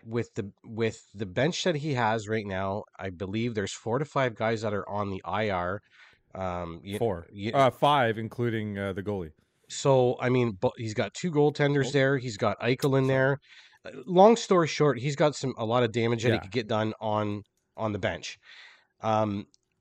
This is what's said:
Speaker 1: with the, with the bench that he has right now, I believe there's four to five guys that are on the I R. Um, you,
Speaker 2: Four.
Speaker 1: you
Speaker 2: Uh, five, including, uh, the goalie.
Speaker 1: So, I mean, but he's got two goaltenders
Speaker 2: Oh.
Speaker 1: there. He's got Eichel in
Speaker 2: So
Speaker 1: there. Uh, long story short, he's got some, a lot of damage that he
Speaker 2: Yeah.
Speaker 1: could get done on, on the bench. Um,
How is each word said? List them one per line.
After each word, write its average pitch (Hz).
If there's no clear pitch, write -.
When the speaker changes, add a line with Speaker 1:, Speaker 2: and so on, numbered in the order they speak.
Speaker 1:
with 113
the, 101
with 113
the 101
bench 120
that 180
he 143
has 110
right 110
now, 98
I 98
believe 101
there's 98
four 117
to 147
five 131
guys 113
that 107
are 98
on 101
the 95
I 104
R. 92
Um, 87
you, 98
Speaker 2:
Four. 101
Speaker 1:
you 104
Speaker 2:
Uh, 139
five, 127
including, 110
uh, 98
the 95
goalie. 92
Speaker 1:
So, 127
I 123
mean, 120
but 127
he's 110
got 104
two 180
goaltenders 147
Speaker 2:
Oh. 131
Speaker 1:
there. 139
He's 120
got 104
Eichel 131
in 131
Speaker 2:
So -
Speaker 1:
there. 135
Uh, -
long 190
story 180
short, 143
he's 139
got 151
some, 131
a 117
lot 120
of 113
damage 117
that 123
he 113
Speaker 2:
Yeah. 107
Speaker 1:
could 95
get 113
done 110
on, 107
on 110
the 101
bench. 90
Um, 107